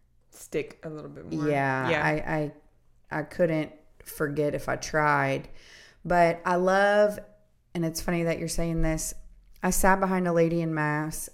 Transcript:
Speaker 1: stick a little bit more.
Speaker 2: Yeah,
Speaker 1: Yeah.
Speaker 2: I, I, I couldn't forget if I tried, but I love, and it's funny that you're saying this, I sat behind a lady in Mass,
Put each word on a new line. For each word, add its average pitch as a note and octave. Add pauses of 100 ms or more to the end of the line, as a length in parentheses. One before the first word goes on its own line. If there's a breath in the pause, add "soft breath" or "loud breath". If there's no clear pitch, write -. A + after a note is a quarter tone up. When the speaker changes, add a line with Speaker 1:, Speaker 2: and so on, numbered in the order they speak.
(300)
Speaker 1:
stick -
a E3
little D3
bit D3
more. D3+
Speaker 2:
Yeah, C3+
Speaker 1:
Yeah. D3+
Speaker 2:
I, D3+ (640)
I, D#3
I D3
couldn't D#3+ (340)
forget D3
if C3
I B2+
tried, C#3+ (560 soft breath)
but E3+
I F3+
love, G3+ (560)
and F3
it's D#3+
funny E3+
that E3
you're E3
saying E3
this, D#3+ (480)
I F#3
sat F#3+
behind F#3
a E3+
lady E3+
in E3
Mass, D3+